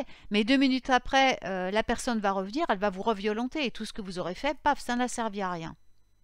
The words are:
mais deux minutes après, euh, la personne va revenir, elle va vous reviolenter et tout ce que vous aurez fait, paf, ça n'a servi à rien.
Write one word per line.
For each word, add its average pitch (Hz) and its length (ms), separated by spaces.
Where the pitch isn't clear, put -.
mais 208 140
deux 262 140
minutes 262 320
après, 262 560
euh, 185 260
la 214 120
personne 233 360
va 196 140
revenir, 208 340
elle 202 120
va 208 100
vous 190 120
reviolenter 214 640
et 220 60
tout 220 140
ce - 80
que 226 80
vous 185 180
aurez 170 160
fait, 285 260
paf, 285 200
ça 240 160
n'a 247 100
servi 220 340
à 185 80
rien. 165 280